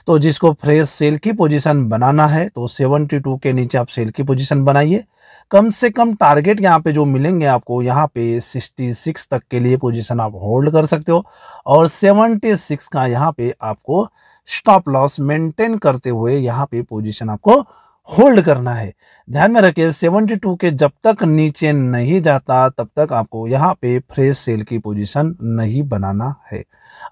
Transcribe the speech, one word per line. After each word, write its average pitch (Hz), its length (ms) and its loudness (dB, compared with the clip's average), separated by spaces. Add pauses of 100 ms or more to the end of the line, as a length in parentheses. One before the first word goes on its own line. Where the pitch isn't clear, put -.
तो 165 120 4
जिसको 156 340 2
फ्रेश 151 360 0
सेल 151 280 -2
की 208 140 -4
पोजीशन 151 580 0
बनाना 131 380 2
है 160 220 0
तो 123 180 -8
सेवेंटी 143 520 -2
टू 135 180 -4
के 131 160 -2
नीचे 127 240 -2
आप 120 100 -2
सेल 113 220 -6
की 139 140 -6
पोजीशन 139 400 -2
बनाइए। 147 400 2 (480)
कम 208 180 4
से 240 200 -2
कम 233 260 0
टारगेट 165 460 2
यहाँ 175 180 4
पे 160 120 0
जो 147 140 0
मिलेंगे 147 400 0
आपको, 123 360 0
यहाँ 127 260 0
पे 117 320 -4
सिक्सटी 123 540 -8
सिक्स - 380 -10
तक 127 200 -4
के 123 80 -2
लिए 123 180 2
पोजीशन 117 420 -4
आप 107 160 -6
होल्ड 117 360 -2
कर 156 140 2
सकते 160 260 -4
हो, 175 120 2 (420)
और 160 220 4
सेवेंटी 208 680 2
सिक्स - 300 -10
का 131 180 -4
यहाँ 127 320 0
पे 123 240 -4
आपको 139 460 -4 (420)
स्टॉप 190 400 0
लॉस 135 300 -2
मेंटेन 160 580 -2
करते 131 320 -2
हुए 117 280 -2
यहाँ 127 340 -4
पे 120 100 -4
पोजीशन 107 480 -8
आपको 208 300 2 (500)
होल्ड 233 320 6
करना 127 320 0
है। 113 200 -8 (340)
ध्यान 156 240 2
में 233 100 4
रखिए, 165 300 2
सेवेंटी 202 440 0
टू 190 200 -4
के 175 160 0
जब 143 200 0 (120)
तक 220 200 2
नीचे 156 500 0
नहीं 131 480 0
जाता 131 480 2
तब 117 280 -6
तक 147 160 0
आपको 113 340 -6
यहाँ 139 340 0
पे 123 160 -2 (140)
फ्रेश 139 260 0
सेल 110 260 -6
की 113 140 -8
पोजीशन 107 640 -4
नहीं 113 420 -2
बनाना 107 520 -4 (160)
है। - 120 -12 (480)